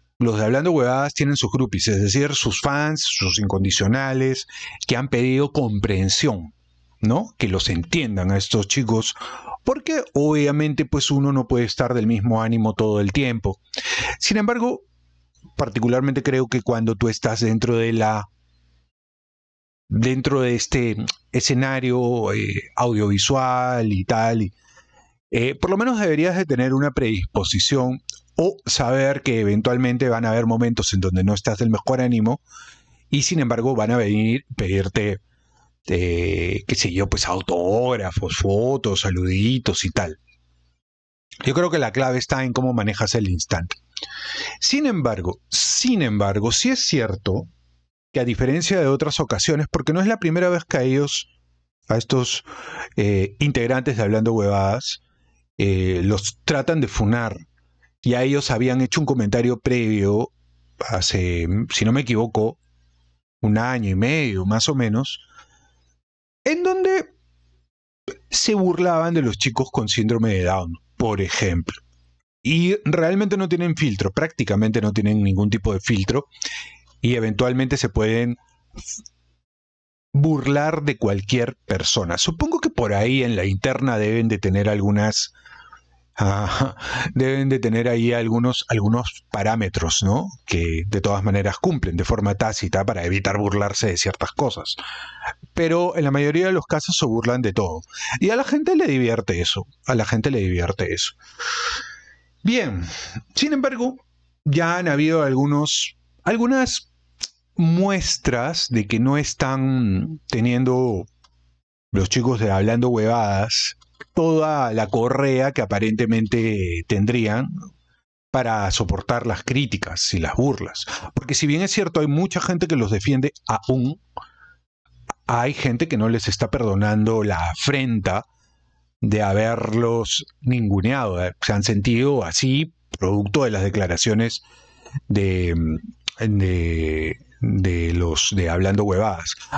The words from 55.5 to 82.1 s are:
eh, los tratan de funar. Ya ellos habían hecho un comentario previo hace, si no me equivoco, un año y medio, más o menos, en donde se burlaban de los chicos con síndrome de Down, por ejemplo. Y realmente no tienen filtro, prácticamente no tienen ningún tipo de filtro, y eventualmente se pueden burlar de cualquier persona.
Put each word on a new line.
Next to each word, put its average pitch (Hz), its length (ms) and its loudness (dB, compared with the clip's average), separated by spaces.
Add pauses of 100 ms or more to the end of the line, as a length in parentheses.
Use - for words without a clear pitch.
eh, 92 440 2
los 101 400 -2
tratan 156 380 0
de 117 60 0
funar. 113 500 -2 (640)
Ya 123 220 0
ellos 139 260 0
habían 127 320 2
hecho 131 200 0
un 147 40 0
comentario 120 540 2
previo 110 720 2 (480)
hace, 90 680 0 (220)
si - 160 0
no 110 60 4
me 139 100 4
equivoco, 113 560 0 (840)
un 107 200 2
año 117 320 0
y 92 40 2
medio, 113 520 0
más 110 200 2
o 151 60 0
menos, 123 460 0 (1200)
en 320 200 0
donde 381 500 0 (1160)
se - 240 0
burlaban 170 580 2
de 160 80 2
los 113 160 0
chicos 131 340 -2
con 110 160 -2
síndrome 110 460 2
de 92 80 0
Down, 90 320 -2 (240)
por 107 240 0
ejemplo. 87 580 -2 (640)
Y 175 420 2
realmente 180 540 0
no 190 100 -2
tienen 170 280 0
filtro, 101 360 0
prácticamente 110 680 0
no 104 100 0
tienen 104 300 2
ningún 101 300 2
tipo 110 200 -2
de 95 100 -2
filtro, 113 440 0 (760)
y 120 140 2
eventualmente 127 640 0
se 113 120 0
pueden 117 480 0 (1800)
burlar 147 720 2
de 143 140 -2
cualquier 113 580 0 (100)
persona. 87 520 -2